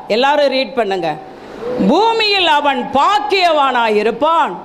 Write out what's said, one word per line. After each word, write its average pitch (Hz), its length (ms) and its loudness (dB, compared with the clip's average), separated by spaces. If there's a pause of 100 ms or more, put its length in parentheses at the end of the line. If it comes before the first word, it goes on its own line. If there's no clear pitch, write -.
எல்லாரும் 277 400 2
ரீட் 262 280 -2
பண்ணுங்க. 190 380 -2 (760)
"பூமியில் 403 600 2
அவன் 285 460 0
பாக்கியவானாயிருப்பான். 277 1700 2